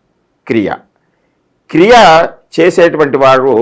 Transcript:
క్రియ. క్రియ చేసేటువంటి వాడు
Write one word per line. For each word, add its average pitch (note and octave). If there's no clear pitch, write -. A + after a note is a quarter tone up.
క్రియ. G#2
క్రియ F#3+
చేసేటువంటి D#3+
వాడు C3